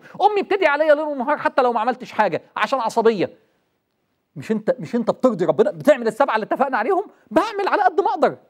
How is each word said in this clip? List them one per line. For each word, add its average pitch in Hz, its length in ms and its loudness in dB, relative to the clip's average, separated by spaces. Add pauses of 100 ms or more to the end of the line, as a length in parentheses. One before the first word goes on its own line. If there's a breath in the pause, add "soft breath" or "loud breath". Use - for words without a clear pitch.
(220 loud breath)
أمي 403 200 2
بتدعي 370 260 0
عليا 294 280 4
ليل 302 80 -4
ونهار 294 340 -4
حتى 302 240 0
لو 247 120 2
ما 233 60 -2
عملتش 226 320 -4
حاجة 180 300 0 (160 soft breath)
عشان 233 220 0
عصبية. 220 580 0 (1000)
مش 139 160 -8
أنت، 214 280 -2
مش 160 160 -8
أنت 233 160 -2
بترضي 202 340 0
ربنا؟ 214 260 2
بتعمل 226 360 0
السبعة 220 280 0
اللي 220 100 -2
اتفقنا 269 320 -2
عليهم؟ 339 260 0 (280 soft breath)
بعمل 392 360 -2
على 415 160 0
قد 370 180 2
ما 349 60 0
أقدر. 254 300 0 (120)